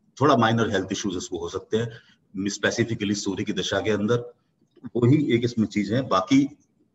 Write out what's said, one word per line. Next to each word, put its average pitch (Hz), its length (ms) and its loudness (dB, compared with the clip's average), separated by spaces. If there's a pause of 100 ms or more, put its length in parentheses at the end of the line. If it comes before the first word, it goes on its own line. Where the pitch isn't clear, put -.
(220)
थोड़ा 139 160 4
minor 113 340 2
health 95 200 -2
issues 95 260 -4
इसको 87 220 -8
हो 85 100 -8
सकते 95 280 -4
हैं, 120 120 -4 (600)
स्पेसिफिकली 104 680 -2
सूर्य 101 280 -4
की 98 100 -6
दशा 98 280 -2
के 101 100 -2
अंदर। 117 420 -2 (640)
वही 127 400 4
एक 113 80 2
इसमें 113 240 0
चीज 101 260 -2
है, 127 140 0
बाकी 135 500 2 (380)